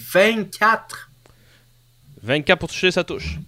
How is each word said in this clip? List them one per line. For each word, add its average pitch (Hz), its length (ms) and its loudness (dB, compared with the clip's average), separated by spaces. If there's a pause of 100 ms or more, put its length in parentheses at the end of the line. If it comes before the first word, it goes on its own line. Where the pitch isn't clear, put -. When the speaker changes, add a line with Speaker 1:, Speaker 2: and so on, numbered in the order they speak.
(120)
Speaker 1:
vingt-quatre. 214 1000 0 (1120)
Speaker 2:
Vingt-quatre 147 380 2
pour 165 80 -6
toucher, - 240 0
ça 180 100 0
touche. - 340 -6 (120)